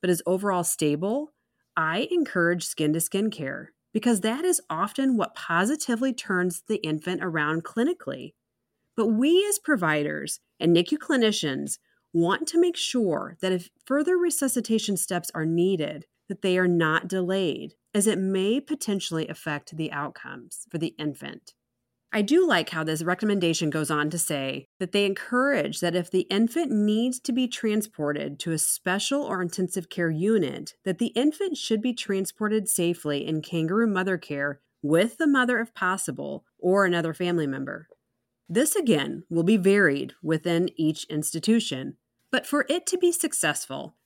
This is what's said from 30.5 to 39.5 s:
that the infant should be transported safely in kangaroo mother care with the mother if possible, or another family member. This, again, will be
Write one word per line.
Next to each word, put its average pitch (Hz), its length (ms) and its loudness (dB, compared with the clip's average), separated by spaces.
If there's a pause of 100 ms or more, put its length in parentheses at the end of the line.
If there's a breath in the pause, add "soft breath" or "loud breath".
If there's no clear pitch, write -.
that 180 120 -2
the 240 120 0
infant 302 500 0
should 220 240 -2
be 254 100 0
transported 202 760 -2
safely 170 600 0
in 156 160 -2
kangaroo 175 460 0
mother 185 280 0
care 143 440 -6 (200)
with 165 380 2
the 320 80 2
mother 254 320 4
if 226 160 -6
possible, 143 720 -4 (140)
or 190 280 4
another 170 260 0
family 175 340 0
member. 139 420 -6 (600)
This, 233 260 2
again, 175 540 0
will 165 140 0
be 208 160 4